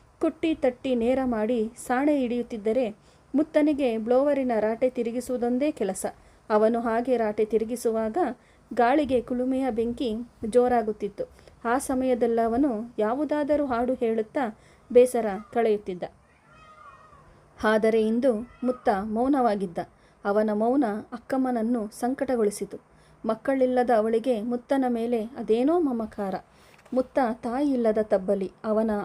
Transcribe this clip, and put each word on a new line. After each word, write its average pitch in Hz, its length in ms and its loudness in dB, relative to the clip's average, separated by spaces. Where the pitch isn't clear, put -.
ಕುಟ್ಟಿ 320 340 0
ತಟ್ಟಿ 254 400 -2
ನೇರ 247 280 0
ಮಾಡಿ 226 480 -2
ಸಾಣೆ 285 300 2
ಹಿಡಿಯುತ್ತಿದ್ದರೆ 233 800 -2
ಮುತ್ತನಿಗೆ 294 640 2
ಬ್ಲೋವರಿನ 254 600 2
ರಾಟೆ 220 300 0
ತಿರುಗಿಸುವುದೊಂದೇ 247 840 -2
ಕೆಲಸ. 190 340 -4
ಅವನು 220 300 4
ಹಾಗೆ 240 380 0
ರಾಟೆ 214 280 0
ತಿರುಗಿಸುವಾಗ 220 720 -2
ಗಾಳಿಗೆ 254 480 2
ಕುಲುಮೆಯ 262 480 -2
ಬೆಂಕಿ 233 460 -2
ಜೋರಾಗುತ್ತಿತ್ತು. 220 960 0
ಆ 240 120 0
ಸಮಯದಲ್ಲವನು 240 1200 0
ಯಾವುದಾದರೂ 294 680 0
ಹಾಡು 247 280 0
ಹೇಳುತ್ತಾ 226 640 -2
ಬೇಸರ 240 320 6
ಕಳೆಯುತ್ತಿದ್ದ. 208 500 0
ಆದರೆ 220 440 2
ಇಂದು 233 420 0
ಮುತ್ತ 254 260 -2
ಮೌನವಾಗಿದ್ದ. 226 760 0
ಅವನ 214 280 2
ಮೌನ 240 300 2
ಅಕ್ಕಮ್ಮನನ್ನು 240 760 -2
ಸಂಕಟಗೊಳಿಸಿತು. 240 880 -2
ಮಕ್ಕಳಿಲ್ಲದ 247 720 0
ಅವಳಿಗೆ 226 440 0
ಮುತ್ತನ 247 460 -2
ಮೇಲೆ 233 360 -2
ಅದೇನೋ 233 560 0
ಮಮಕಾರ. 220 560 -4
ಮುತ್ತ 254 260 0
ತಾಯಿ 269 400 -2
ಇಲ್ಲದ 226 280 2
ತಬ್ಬಲಿ. 202 500 0
ಅವನ 220 260 0